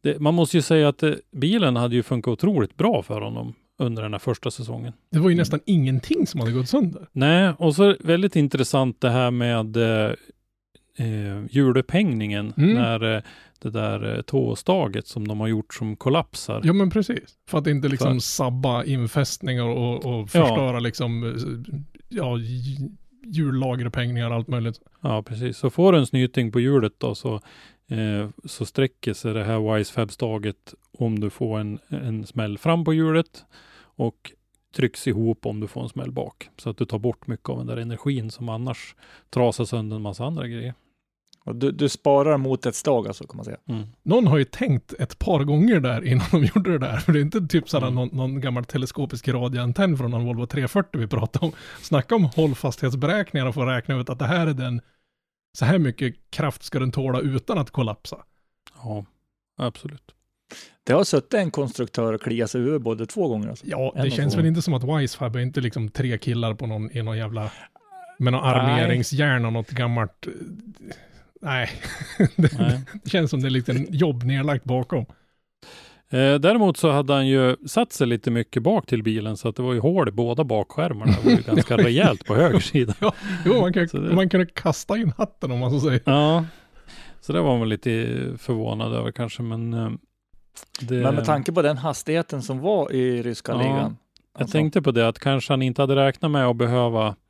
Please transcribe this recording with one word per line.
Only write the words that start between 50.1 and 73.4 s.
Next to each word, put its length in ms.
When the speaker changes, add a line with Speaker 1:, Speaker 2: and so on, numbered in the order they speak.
Speaker 2:
någon 140
Volvo 220
tre 200
fyrtio 320
vi 80
pratar 360
om. 80
Snacka 340
om 100
hållfasthetsberäkningar 1200
och 80
få 120
räkna 340
ut 100
att 100
det 60
här 220
är 60
den, 280
så 80
här 120
mycket 380
kraft 340
ska 160
den 120
tåla 280
utan 380
att 140
kollapsa. 460
Speaker 1:
Ja, 220
absolut. 540
Speaker 3:
Det 100
har 100
suttit 300
en 180
konstruktör 640
och 80
kliat 300
sig 100
ur 180
både 260
två 220
gånger, 220
alltså. 180
Speaker 2:
Ja, 280
Speaker 3:
En 60
Speaker 2:
det 60
Speaker 3:
och 60
Speaker 2:
känns 200
Speaker 3:
två. 40
Speaker 2:
väl 100
inte 140
som 120
att 100
Wisefab 340
är 40
inte 220
liksom 280
tre 280
killar 360
på 140
någon, 240
i 100
någon 160
jävla, 340
med 140
någon 100
Speaker 3:
Nej. 100
Speaker 2:
armeringsjärn 920
och 80
något 160
gammalt, 580
eh, 60
nej. 280
<laughs> 380
Det, 240
Speaker 1:
Nej. 220
Speaker 2:
det 60
känns 220
som 100